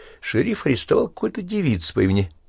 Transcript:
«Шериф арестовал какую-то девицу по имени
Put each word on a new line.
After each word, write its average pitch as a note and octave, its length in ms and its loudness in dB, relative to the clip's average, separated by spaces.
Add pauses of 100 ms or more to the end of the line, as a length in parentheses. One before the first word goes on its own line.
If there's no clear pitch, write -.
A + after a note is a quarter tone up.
(220)
«Шериф F3+ 420 -2
арестовал - 440 2
какую-то - 340 -6
девицу F3 500 -2
по G#2+ 80 0
имени F#2+ 300 2 (180)